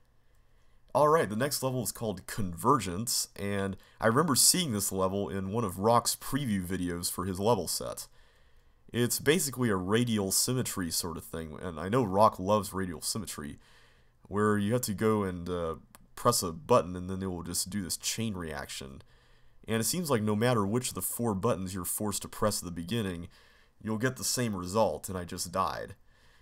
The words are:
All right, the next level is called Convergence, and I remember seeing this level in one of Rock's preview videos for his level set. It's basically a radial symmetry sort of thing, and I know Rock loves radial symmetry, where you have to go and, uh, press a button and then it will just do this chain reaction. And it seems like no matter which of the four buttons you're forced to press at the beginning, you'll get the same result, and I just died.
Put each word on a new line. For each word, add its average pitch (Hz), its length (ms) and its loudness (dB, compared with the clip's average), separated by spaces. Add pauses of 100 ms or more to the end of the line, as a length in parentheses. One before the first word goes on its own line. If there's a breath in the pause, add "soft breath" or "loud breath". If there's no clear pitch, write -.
(960)
All 147 140 6
right, 156 200 4
the 107 60 -2
next 131 260 0
level 127 220 0
is - 80 -2
called 101 340 -4
Convergence, 95 1080 0
and 98 420 -4 (240 loud breath)
I 110 60 4
remember 139 280 4
seeing 170 360 6
this 101 200 0
level 95 380 0
in 95 220 -4
one 117 120 0
of 92 140 -4
Rock's 113 380 4
preview 113 500 -2
videos 87 460 -2
for 90 140 -4
his 95 140 -4
level 98 280 2
set. - 400 -6 (840 soft breath)
It's 117 280 0
basically 135 500 2
a 101 60 4
radial 101 560 2
symmetry 104 580 0
sort 80 280 -4
of 73 60 -12
thing, 80 380 -10
and 85 180 -8
I 85 80 -6
know 123 160 2
Rock 101 360 6
loves 98 340 2
radial 92 280 -4
symmetry, 80 580 -6 (640 soft breath)
where 104 340 2
you 101 160 2
have 123 100 2
to 104 120 -2
go 107 260 2
and, 90 260 -4
uh, 85 280 -2 (400)
press - 260 2
a 87 100 -2
button 85 440 2
and 90 120 -6
then 95 140 -4
it 95 60 -2
will 87 160 -4
just 87 260 -4
do 98 140 -4
this 80 140 -6
chain 113 360 -4
reaction. 71 720 -10 (640 soft breath)
And 113 120 0
it 113 40 0
seems 160 260 -2
like 113 140 2
no 107 120 2
matter 113 300 4
which 120 220 0
of - 80 -6
the 95 80 -6
four 117 320 -2
buttons 95 400 -2
you're 87 100 -4
forced - 380 -4
to - 40 -12
press - 360 -2
at - 20 -10
the 87 60 -8
beginning, 87 560 -4 (560 soft breath)
you'll 107 160 -2
get 127 160 0
the - 80 -8
same 113 320 0
result, 90 540 0
and 92 80 -4
I 87 80 -4
just 87 260 -8
died. 76 420 -2 (480 soft breath)